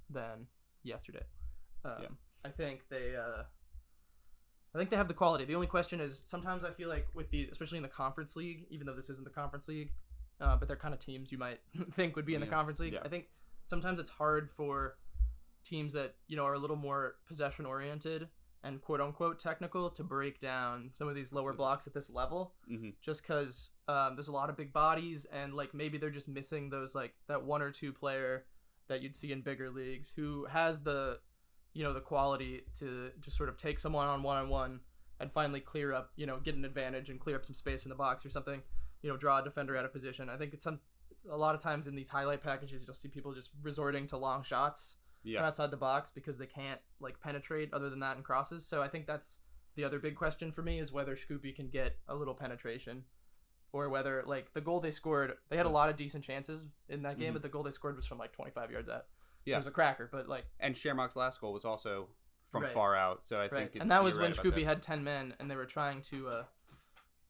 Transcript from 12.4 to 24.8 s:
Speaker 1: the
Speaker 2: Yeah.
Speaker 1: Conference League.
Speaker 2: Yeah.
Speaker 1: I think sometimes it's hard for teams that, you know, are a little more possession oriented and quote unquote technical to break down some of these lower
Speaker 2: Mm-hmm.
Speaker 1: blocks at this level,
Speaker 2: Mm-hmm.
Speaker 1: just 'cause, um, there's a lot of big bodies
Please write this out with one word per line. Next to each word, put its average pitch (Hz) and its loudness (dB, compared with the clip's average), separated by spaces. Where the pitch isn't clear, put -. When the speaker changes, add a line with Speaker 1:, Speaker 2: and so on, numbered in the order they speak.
Speaker 1:
the 143 -2
Speaker 2:
Yeah. 160 -2
Speaker 1:
Conference 156 2
League. 165 0
Speaker 2:
Yeah. 104 -4
Speaker 1:
I - -4
think 175 -6
sometimes 180 2
it's 151 -6
hard 151 4
for 139 -2
teams 151 -2
that, 139 -2
you 151 -6
know, 147 4
are 139 4
a 143 0
little 147 0
more 139 0
possession 147 -2
oriented 147 -4
and 139 -6
quote 147 2
unquote 156 2
technical 175 -2
to 156 -6
break 139 -2
down 127 -2
some 147 -2
of 143 -2
these 135 -6
lower 139 0
Speaker 2:
Mm-hmm. 131 -2
Speaker 1:
blocks 139 4
at 139 -12
this 143 -4
level, 151 0
Speaker 2:
Mm-hmm. 113 -4
Speaker 1:
just 151 -4
'cause, 143 -2
um, 139 4
there's 143 -8
a 147 -6
lot 143 0
of 147 -6
big 143 -8
bodies 160 4